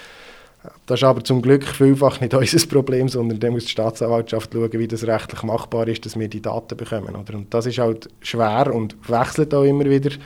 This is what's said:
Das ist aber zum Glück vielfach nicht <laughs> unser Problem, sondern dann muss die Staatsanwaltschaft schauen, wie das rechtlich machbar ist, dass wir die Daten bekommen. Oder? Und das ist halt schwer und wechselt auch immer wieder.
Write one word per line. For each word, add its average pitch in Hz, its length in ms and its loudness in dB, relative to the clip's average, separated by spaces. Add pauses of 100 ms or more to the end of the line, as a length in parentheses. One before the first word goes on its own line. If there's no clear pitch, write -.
(840)
Das 123 160 0
ist 135 40 4
aber 131 200 4
zum 127 160 2
Glück 135 240 4
vielfach 135 560 4
nicht 123 140 -2
<laughs> - 0 -
unser 135 320 2
Problem, 131 420 2
sondern 117 320 -2
dann 120 120 0
muss 117 120 -4
die - 60 -8
Staatsanwaltschaft 113 800 -2
schauen, 113 200 -2
wie 113 140 -2
das 113 200 -6
rechtlich - 380 -2
machbar 113 440 -2
ist, 113 160 -4
dass 110 140 -10
wir 110 100 -4
die 107 140 -10
Daten 113 340 -6
bekommen. 107 400 -8
Oder? 104 220 -12
Und 101 160 -8
das 117 100 0
ist 123 140 -6
halt 113 320 -2 (100)
schwer 117 540 0
und 110 220 -4 (120)
wechselt 135 460 0
auch 139 100 4
immer 139 220 2
wieder. 139 240 2 (160)